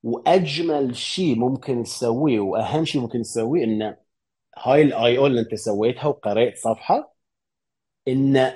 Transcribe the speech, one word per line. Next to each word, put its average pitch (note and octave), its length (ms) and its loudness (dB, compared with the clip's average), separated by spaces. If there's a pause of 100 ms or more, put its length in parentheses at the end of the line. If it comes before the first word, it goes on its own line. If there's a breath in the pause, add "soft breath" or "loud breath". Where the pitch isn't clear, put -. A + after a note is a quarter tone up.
وأجمل D3 920 0
شيء D#3+ 400 -2
ممكن B2+ 460 -2
تسويه، A#2+ 580 0
وأهم G#2 440 -2
شيء C#3+ 160 -2
ممكن A#2 220 -4
تسويه، A#2 420 -2
إنه G#2+ 320 -2 (640)
هاي C#3+ 240 4
ال C#3 100 4
آي A#2+ 260 2
أو C#3 80 4
اللي B2 140 2
أنت A2+ 140 -4
سويتها A2 520 -2
وقريت A2+ 500 0
صفحة، E3+ 580 -2 (960)
إن C3 480 2